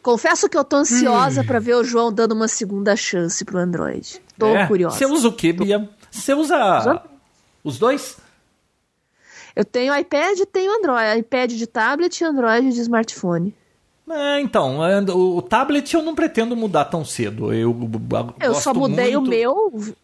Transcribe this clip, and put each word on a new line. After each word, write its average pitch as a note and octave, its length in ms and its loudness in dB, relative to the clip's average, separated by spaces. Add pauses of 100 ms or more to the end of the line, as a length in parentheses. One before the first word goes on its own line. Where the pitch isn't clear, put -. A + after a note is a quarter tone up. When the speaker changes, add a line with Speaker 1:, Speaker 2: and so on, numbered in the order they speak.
Speaker 1:
Confesso D#4+ 480 2
que E4 80 0
eu C#4 60 2
tô C#4 140 0
ansiosa B3+ 640 2
Speaker 2:
Hum. A3+ 40 0
Speaker 1:
pra A#3+ 140 0
ver A#3+ 160 0
o A#3 80 2
João A#3 280 0
dando A3 200 2
uma A3 160 0
segunda G3+ 480 -2
chance F3 500 -2
pro F#3 140 -4
Android. F3 640 -4 (160)
Tô G#3+ 100 0
Speaker 2:
É? G3+ 180 4
Speaker 1:
curiosa. F3 320 0
Speaker 2:
Você C4+ 80 2
usa C#4 220 2
o A3 60 2
quê, E3 200 0
Bia? G3+ 340 -2 (220)
Você C4+ 240 -4
usa C#4 460 2
Speaker 1:
Usa- B3+ 240 0 (600)
Speaker 2:
os B2+ 140 -6
dois? B3+ 400 -2 (1400)
Speaker 1:
Eu G#3 80 0
tenho B3+ 320 -2
iPad D#4+ 440 0
e G4 60 2
tenho F#4+ 340 -2
Android. A#3 400 0
iPad B3 320 -2
de A3+ 160 -6
tablet C#4+ 540 -2
e - 40 0
Android B3+ 480 2
de A#3+ 80 -2
smartphone. G#3+ 720 -2 (560)
Speaker 2:
É, C#4+ 320 -2
então, D#3+ 440 0
é, G3 140 4 (120)
o, F#3 260 2
o E3+ 40 0
tablet C#4+ 520 0
eu E4 80 2
não D#4 140 -4
pretendo A3+ 400 0
mudar F#3 300 0
tão D#3+ 200 -6
cedo. A2 480 -4
Eu, A2+ 160 2 (100)
eu A#2 120 -6 (500)
Speaker 1:
Eu C4+ 120 0
Speaker 2:
gosto D4 100 -2
Speaker 1:
só C4+ 100 0
mudei B3 420 0
Speaker 2:
muito C4 120 0
Speaker 1:
o - 20 0
meu. A#3+ 760 0